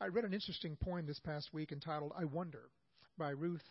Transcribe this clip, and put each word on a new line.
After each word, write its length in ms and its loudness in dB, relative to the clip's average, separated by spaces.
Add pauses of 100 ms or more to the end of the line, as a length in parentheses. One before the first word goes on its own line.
I 60 2
read 180 4
an 100 2
interesting 420 -2
poem 300 2
this 140 -2
past 320 -2
week 200 -2
entitled 440 0
"I 80 0
Wonder" 460 -2 (480)
by 120 2
Ruth 400 0